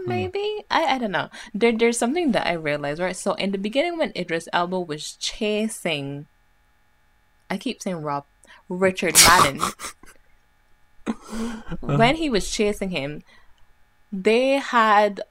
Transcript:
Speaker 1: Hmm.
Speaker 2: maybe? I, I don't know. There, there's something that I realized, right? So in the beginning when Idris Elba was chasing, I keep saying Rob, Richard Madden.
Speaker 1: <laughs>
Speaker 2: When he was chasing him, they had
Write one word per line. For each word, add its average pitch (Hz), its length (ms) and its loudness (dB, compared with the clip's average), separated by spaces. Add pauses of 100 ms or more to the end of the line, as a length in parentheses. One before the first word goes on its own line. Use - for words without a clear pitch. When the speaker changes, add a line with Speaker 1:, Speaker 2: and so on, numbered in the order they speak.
Speaker 1:
Hmm. - 40 -4
Speaker 2:
maybe? 392 640 -2
I, 320 140 2
I 262 140 2
don't 220 140 -4
know. 151 180 -2 (240)
There, 233 180 4
there's 233 260 2
something 285 340 0
that 175 140 2
I 170 60 0
realized, 147 480 -2
right? 180 160 -2
So 196 240 -2
in 196 120 0
the 196 60 -2
beginning 269 380 0
when 302 180 0
Idris 170 380 -4
Elba 175 280 0
was 151 380 -8
chasing, 170 1080 -4 (1200)
I 185 80 -4
keep 214 260 -6
saying 175 200 -6
Rob, 143 220 -4 (440)
Richard 185 460 0
Madden. 165 520 6
Speaker 1:
<laughs> - 40 -4 (2000)
Speaker 2:
When 226 360 2
he 320 140 -2
was 202 200 0
chasing 208 400 0
him, 151 320 -6 (880)
they 220 400 4
had 214 680 4 (100)